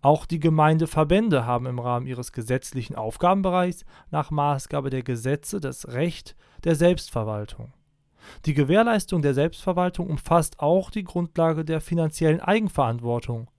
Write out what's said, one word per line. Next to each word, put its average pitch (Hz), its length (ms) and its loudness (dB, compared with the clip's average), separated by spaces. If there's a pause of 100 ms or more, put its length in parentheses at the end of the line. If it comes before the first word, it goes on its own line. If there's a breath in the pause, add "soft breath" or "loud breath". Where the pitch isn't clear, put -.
Auch 147 260 4
die 170 140 -4
Gemeindeverbände 160 1040 4
haben 120 200 -2
im 123 120 -6
Rahmen 123 280 -4
ihres 123 260 -8
gesetzlichen 123 640 -6
Aufgabenbereichs 180 880 0 (260 soft breath)
nach 151 220 -4
Maßgabe 143 580 -2
der 131 120 -4
Gesetze 131 580 -4
das 131 280 -10
Recht 139 460 -4 (300 soft breath)
der 165 100 4
Selbstverwaltung. 113 1000 -2 (720 loud breath)
Die 156 100 0
Gewährleistung 185 680 2
der 143 120 2
Selbstverwaltung 180 760 -2
umfasst 160 500 0
auch 175 320 2
die 208 140 -6
Grundlage 165 600 -2
der 160 160 -2
finanziellen 160 600 0
Eigenverantwortung. 120 1200 -2